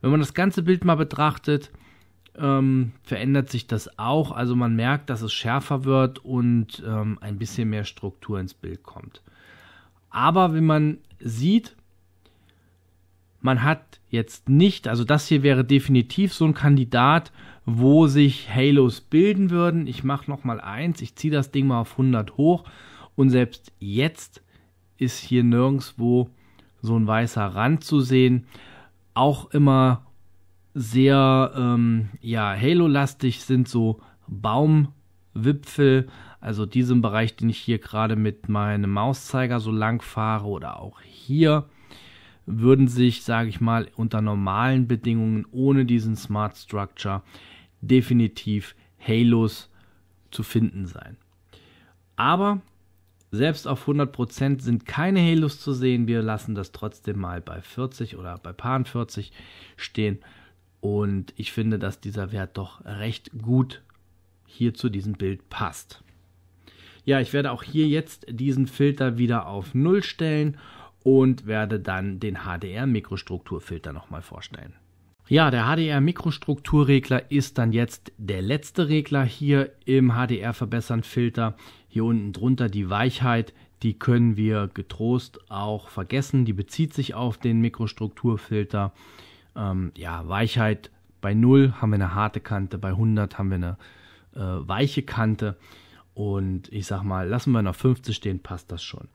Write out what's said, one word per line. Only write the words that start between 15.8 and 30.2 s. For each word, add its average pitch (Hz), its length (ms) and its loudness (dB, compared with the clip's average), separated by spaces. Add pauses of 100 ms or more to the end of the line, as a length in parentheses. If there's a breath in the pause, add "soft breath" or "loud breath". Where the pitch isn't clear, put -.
so 160 140 2
ein 156 80 4
Kandidat, 139 800 4 (340 loud breath)
wo 135 400 6
sich 139 420 4
Halos 131 540 4
bilden 190 480 4
würden. 170 360 0
Ich 123 160 -8
mach 135 240 -2
noch 143 160 -8
mal 117 180 -4
eins, 139 420 -6
ich - 140 -14
zieh 156 120 -4
das 139 220 0
Ding 139 160 0
mal 123 140 2
auf - 180 -8
hundert 123 400 0
hoch 165 260 4 (500 loud breath)
und 135 140 6
selbst 123 500 0
jetzt 117 640 -4 (540 soft breath)
ist 127 220 -2
hier 123 260 0
nirgendwo 123 840 2 (500 soft breath)
so 113 180 0
ein 110 80 4
weißer 110 380 0
Rand 107 400 -2
zu 151 160 2
sehen. 127 460 4 (680 loud breath)
Auch 135 380 0
immer 131 560 4 (680)